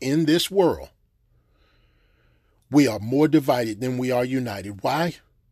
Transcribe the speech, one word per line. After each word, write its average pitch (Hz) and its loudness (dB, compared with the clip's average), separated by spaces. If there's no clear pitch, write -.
in 147 0
this 160 0
world, 165 0
we 139 6
are 107 -2
more 131 2
divided 127 0
than 127 -4
we 127 -2
are 123 0
united. 104 -6
Why? 156 -2